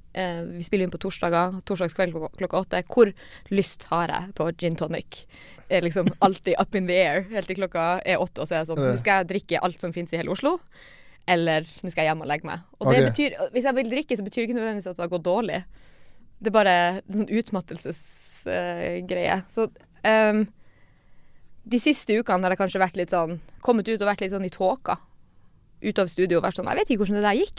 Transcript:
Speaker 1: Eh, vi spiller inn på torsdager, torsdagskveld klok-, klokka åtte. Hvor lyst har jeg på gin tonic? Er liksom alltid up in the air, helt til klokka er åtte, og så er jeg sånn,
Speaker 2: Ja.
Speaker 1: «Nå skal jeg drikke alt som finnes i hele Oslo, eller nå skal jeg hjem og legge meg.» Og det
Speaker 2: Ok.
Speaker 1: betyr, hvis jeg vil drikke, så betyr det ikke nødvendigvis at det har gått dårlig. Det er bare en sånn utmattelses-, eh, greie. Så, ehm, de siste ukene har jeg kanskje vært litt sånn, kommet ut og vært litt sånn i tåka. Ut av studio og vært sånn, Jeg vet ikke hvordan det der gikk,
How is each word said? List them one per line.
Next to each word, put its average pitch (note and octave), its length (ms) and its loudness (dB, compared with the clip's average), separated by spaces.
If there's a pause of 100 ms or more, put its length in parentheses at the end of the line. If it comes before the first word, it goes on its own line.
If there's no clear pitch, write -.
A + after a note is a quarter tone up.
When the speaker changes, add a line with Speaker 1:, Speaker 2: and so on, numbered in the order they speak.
(140)
Speaker 1:
Eh, F3 300 -4
vi F3 180 -10
spiller F#3+ 220 0
inn F3+ 80 -2
på D#3+ 80 -8
torsdager, F3+ 640 0
torsdagskveld F3+ 480 -2
klok-, D#3 240 -8
klokka F#3 240 -2
åtte. F#3 240 -2
Hvor G#3 280 6 (380)
lyst - 380 0
har E3 200 0
jeg F#3+ 260 -6
på E3 240 -2
gin E3 180 -2
tonic? - 480 -6 (460)
Er F3+ 100 2
liksom E3+ 300 2 (100)
alltid F#3+ 400 2
up - 140 -2
in F#3 120 0
the F3+ 60 0
air, F3+ 380 2
helt G#3 180 -4
til F#3 80 -4
klokka F3 480 -2
er F3+ 160 2
åtte, E3+ 220 -4
og D3+ 40 -6
så E3+ 120 -2
er D#3+ 60 -2
jeg - 100 -12
sånn, D3 100 0
Speaker 2:
Ja. B2+ 80 4
Speaker 1:
«Nå A#2+ 60 0
skal F#3+ 260 4
jeg E3+ 80 -12
drikke F3+ 320 -2
alt F3+ 160 -4
som E3+ 120 -6
finnes F3 200 -8
i E3 60 -2
hele E3 120 -4
Oslo, D4 280 0 (680)
eller E3 360 4
nå - 280 -10
skal D#3+ 140 0
jeg D#3 80 4
hjem D#3+ 80 -4
og - 80 -10
legge D3 160 -2
meg.» - 160 -8 (200)
Og C3 120 4
det - 80 6
Speaker 2:
Ok. B2+ 80 6
Speaker 1:
betyr, B3 440 0
hvis A#3+ 120 0
jeg C4+ 100 2
vil B3 160 0
drikke, B3+ 280 -2
så G3+ 80 -6
betyr A3+ 180 -4
det G#3+ 60 -4
ikke A#3+ 100 -2
nødvendigvis G#3+ 300 -4
at F3 60 -10
det F3+ 120 -6
har F3 100 -2
gått E3 60 -8
dårlig. F3+ 400 0 (800)
Det G#3+ 80 0
er G#3+ 80 4
bare F#3+ 180 8 (320)
en G3 60 -6
sånn G#3 160 0
utmattelses-, - 1200 -4
eh, F3 560 -4
greie. F3+ 420 0
Så, A3 220 -2 (340)
ehm, G#3+ 440 4 (1160)
de A3+ 120 2
siste C#4+ 400 0
ukene F#3+ 240 0
har F#3 80 2
jeg F#3 80 -2
kanskje F#3+ 240 -2
vært F#3 140 -2
litt F3+ 140 -4
sånn, E3+ 280 -2 (240)
kommet A3+ 260 2
ut G#3+ 140 -2
og G3+ 60 0
vært G3+ 120 0
litt F#3+ 120 -4
sånn F#3+ 120 -4
i F3 60 -6
tåka. F#3+ 480 -2 (840)
Ut G#3 160 -2
av F#3 100 4
studio F3 300 2
og - 60 0
vært F#3 120 -2
sånn, F#3 120 -4
Jeg A#3+ 80 0
vet G4+ 140 0
ikke G#3 160 2
hvordan G#3 100 0
det G#3 60 0
der G#3 160 4
gikk, G4+ 200 -2